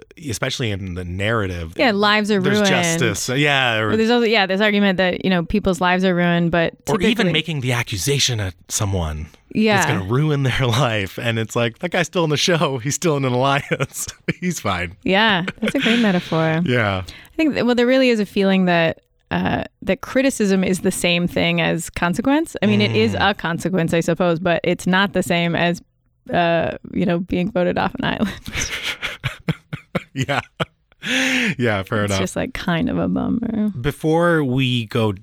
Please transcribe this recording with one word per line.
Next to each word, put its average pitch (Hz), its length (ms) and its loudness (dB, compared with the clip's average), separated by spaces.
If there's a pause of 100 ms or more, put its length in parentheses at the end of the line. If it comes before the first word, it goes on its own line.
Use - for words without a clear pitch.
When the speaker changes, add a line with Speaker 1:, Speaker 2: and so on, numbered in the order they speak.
(280)
Speaker 1:
especially 123 440 -4
in 95 240 -6
the 90 100 -8
narrative, 92 720 -2
Speaker 2:
Yeah, 262 140 2
lives 208 400 2
are 202 100 2
Speaker 1:
there's 202 160 2
Speaker 2:
ruined. 208 120 4
Speaker 1:
justice. 165 600 0
Yeah. 131 480 2
Or, 110 140 2
Speaker 2:
But 214 60 2
there's 220 120 2
also, 240 160 4
yeah, 214 220 4
this 190 120 0
argument 202 380 4
that, 180 260 0
you - 60 2
know, 175 160 2
people's 190 340 0
lives 185 240 2
are 190 120 4
ruined, 170 360 2
but 170 220 2 (160)
Speaker 1:
or 143 60 2
even 214 160 2
Speaker 2:
typically 202 200 2
Speaker 1:
making 156 300 -2
the 127 100 0
accusation 120 680 -2
at 95 120 -4 (140)
someone 82 600 -2 (280)
Speaker 2:
Yeah. 214 240 4
Speaker 1:
is 175 60 2
gonna 110 260 0
ruin 143 320 2
their 131 240 2
<laughs> - 0 -
life. 113 500 0
And 117 220 -2
it's 110 160 -6
like, 117 240 0
that 180 120 -6
guy's 175 160 0
still 175 180 0
in 156 60 -2
the 147 60 2
show. 151 420 0
He's 135 160 -4
still 160 200 0
in 139 80 0
an 127 80 0
alliance. 135 760 0 (160)
<laughs> - 180 -6
He's 180 180 -4
fine. 90 440 -4
Speaker 2:
Yeah, 190 420 2 (160)
that's 214 140 -2
a 285 40 2
great 240 200 2
metaphor. 170 640 0
Speaker 1:
<laughs> - 20 -2
Yeah. 104 420 0
Speaker 2:
I - 300 -20
think 320 180 2
that, - 100 0
well, 240 100 2
there 240 120 2
really 262 220 4
is 233 100 2
a 208 60 0
feeling 190 400 2
that, 170 340 2 (320)
uh, - 320 -2 (200)
that - 180 -2
criticism 214 640 2
is 185 160 -2
the 190 100 2
same 175 380 0
thing 170 320 0
as 165 280 -2
consequence. 269 720 -2
I - 40 0
mean, 208 160 2
it 208 120 2
is 214 220 2
Speaker 1:
Mm. 190 160 2
Speaker 2:
a - 20 -2
consequence, 165 600 -2
I 165 80 2
suppose, 170 380 0
but 175 260 0
it's 175 200 -2
not 190 280 2
the 185 100 0
same 170 320 0
as, 170 260 0 (500)
uh, 170 420 0 (200)
you 190 120 0
know, 170 140 0
being 180 300 -2
voted 180 300 0
off - 160 -2
an - 80 -6
island. - 320 -4
<laughs> - 60 -18 (1700)
Speaker 1:
Yeah. 131 280 -2 (1160)
Yeah, 107 260 0
fair 104 200 -2
Speaker 2:
It's 101 80 -2
Speaker 1:
enough. 98 80 0
Speaker 2:
just, 185 160 -4
like, - 180 -4
kind - 360 -2
of - 80 -2
a 170 100 -2
bummer. 214 600 -2
Speaker 1:
Before 160 760 0
we 123 440 0
go 110 360 0